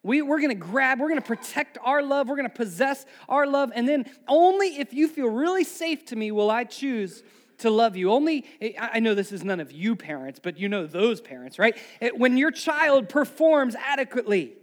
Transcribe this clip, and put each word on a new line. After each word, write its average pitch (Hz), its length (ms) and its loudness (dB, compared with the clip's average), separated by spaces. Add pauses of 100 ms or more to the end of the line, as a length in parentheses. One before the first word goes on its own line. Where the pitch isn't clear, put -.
We, 269 180 0
we're 285 180 0
gonna 285 140 2
grab, 233 460 0
we're 302 100 -2
gonna 311 100 0
protect - 600 -6
our 277 220 0
love, 277 260 0
we're 285 60 -4
gonna 269 120 -4
possess 180 600 -4 (200)
our 285 200 2
love, 277 260 0
and 240 160 0
then 285 160 0 (220)
only 349 500 4
if 277 160 -8
you 302 140 2
feel 294 200 -2
really 320 360 0
safe 330 420 -4
to 247 100 -12
me 214 160 -4
will 208 200 2
I 233 120 0
choose 233 600 -6 (340)
to 226 140 2
love 220 240 4
you. 185 160 2
Only, 294 340 2 (160)
I, 226 320 -6
I 226 60 0
know 220 160 2
this 196 160 -2
is 175 120 -10
none 185 160 -4
of 135 120 -10
you 190 240 -2
parents, 135 460 -12
but 170 180 -10
you 202 100 -4
know 196 160 -2
those 190 360 0
parents, 127 360 -18
right? 214 180 2 (240)
It, 233 200 -4
when 254 180 4
your 302 140 2
child 294 580 2
performs 294 680 2
adequately 233 880 -2